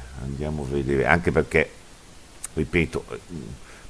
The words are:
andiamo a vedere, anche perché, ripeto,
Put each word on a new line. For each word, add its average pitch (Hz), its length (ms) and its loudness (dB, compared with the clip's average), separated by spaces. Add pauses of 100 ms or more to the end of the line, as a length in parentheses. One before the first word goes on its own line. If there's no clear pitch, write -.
(220)
andiamo 71 420 -4
a 67 100 -4
vedere, 69 340 2
anche 85 240 6
perché, 78 380 4 (840)
ripeto, 80 500 0 (840)